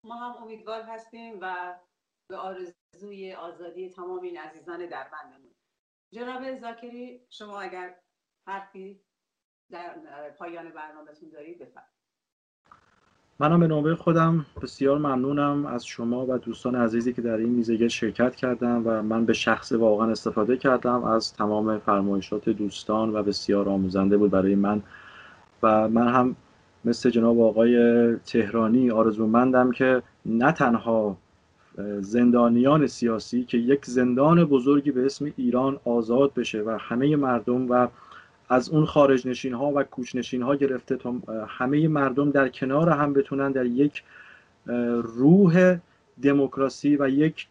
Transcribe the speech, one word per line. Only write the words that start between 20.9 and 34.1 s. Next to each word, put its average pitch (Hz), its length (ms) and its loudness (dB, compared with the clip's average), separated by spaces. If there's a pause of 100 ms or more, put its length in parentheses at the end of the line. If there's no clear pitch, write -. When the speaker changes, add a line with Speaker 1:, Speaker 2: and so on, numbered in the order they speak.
Speaker 2:
از 113 300 -2
تمام 107 440 -2
فرمایشات 101 680 -2
دوستان 107 680 -2
و 107 60 -2
بسیار 101 460 0
آموزنده 98 480 0
بود 101 140 4
برای 95 240 2
من. 101 280 0 (800)
و 110 260 4
من 117 200 2
هم 123 280 2 (480)
مثل 120 260 2
جناب 117 300 4
آقای 117 760 4
تهرانی 113 760 2
آرزومندم 113 800 2
که 127 320 2 (240)
نه 117 260 2
تنها 113 640 0 (840)
زندانیان 120 840 4
سیاسی 117 580 -4
که 123 140 -2
یک 135 280 2
زندان 127 580 4